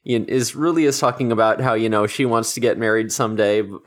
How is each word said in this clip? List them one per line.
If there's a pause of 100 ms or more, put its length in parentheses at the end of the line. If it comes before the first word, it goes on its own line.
you,
is,
Ruli
is
talking
about
how,
you
know,
she
wants
to
get
married
someday. (220)